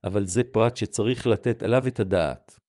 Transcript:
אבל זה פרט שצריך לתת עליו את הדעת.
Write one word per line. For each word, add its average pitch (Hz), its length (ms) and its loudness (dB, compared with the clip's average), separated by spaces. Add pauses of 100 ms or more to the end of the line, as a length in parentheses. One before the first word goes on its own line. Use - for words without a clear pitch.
אבל 101 220 -2
זה 95 180 0
פרט 117 340 2
שצריך 113 500 -2
לתת 113 360 0
עליו 127 240 2
את 120 120 -4
הדעת. 90 680 -2